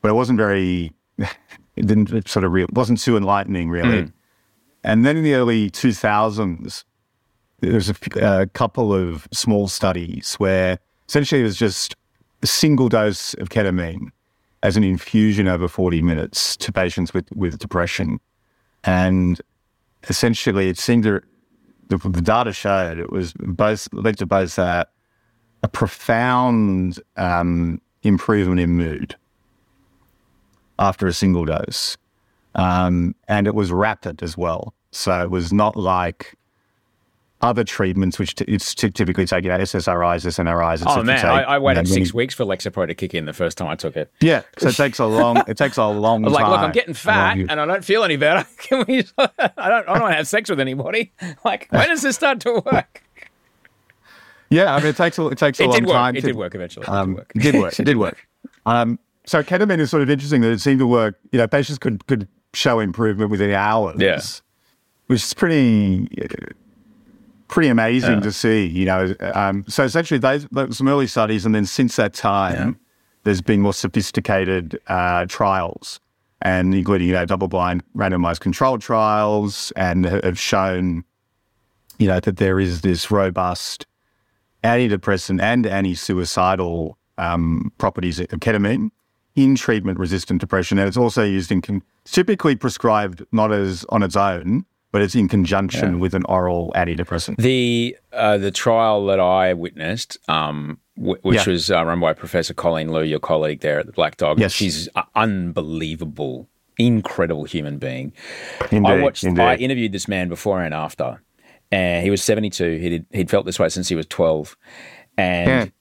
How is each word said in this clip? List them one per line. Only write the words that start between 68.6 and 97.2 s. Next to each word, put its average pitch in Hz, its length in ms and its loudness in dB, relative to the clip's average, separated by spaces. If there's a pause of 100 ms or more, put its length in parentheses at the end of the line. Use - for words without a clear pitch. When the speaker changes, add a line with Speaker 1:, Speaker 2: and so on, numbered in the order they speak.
Speaker 1:
you 90 180 0
know. 92 300 2 (180)
Um, 98 340 0
so - 160 0
essentially, 160 360 0
those, 139 320 0
those, 127 260 -4
some 135 100 0
early 139 200 2
studies, 107 380 0
and 110 100 4
then 104 100 2
since 120 300 0
that 107 180 0
time, 98 420 0
Speaker 2:
Yeah. - 160 -2 (520)
Speaker 1:
there's 98 180 2
been 101 200 2
more 101 120 2
sophisticated, 95 1120 -2
uh, 90 400 0
trials, 95 720 -4 (420)
and 92 340 2
including, 92 320 2
you 92 60 2
know, 87 120 2
double-blind 90 560 -2 (140)
randomized 90 460 -2
controlled 120 400 0
trials, 107 920 0
and 90 300 2
ha-, 90 180 0
have 92 160 0
shown, 92 640 -2 (920)
you 107 100 4
know, 92 120 2
that 95 180 -2
there 95 220 2
is 90 220 -2
this 90 280 0
robust 92 800 -2 (760)
antidepressant 104 800 0
and 113 240 2
anti-suicidal, 90 1300 -2 (200)
um, 85 600 -2
properties 90 420 -2
of 87 80 -6
ketamine 110 640 -2 (440)
in 135 200 6
treatment-resistant 92 840 -2
depression. 95 400 0
And 98 80 2
it's 98 80 -4
also 120 280 2
used 95 280 -2
in, 92 100 2
con-, 101 220 -6 (220)
typically 180 500 2
prescribed 107 680 -2 (100)
not 110 180 2
as 98 380 -2
on 107 140 2
its 95 120 -2
own, 98 500 0 (280)
but 101 80 2
it's 98 140 0
in 107 120 4
conjunction 95 680 0
Speaker 2:
Yeah. 87 40 -2
Speaker 1:
with 92 140 -2
an 92 160 -2
oral 90 460 0
antidepressant. 85 640 -2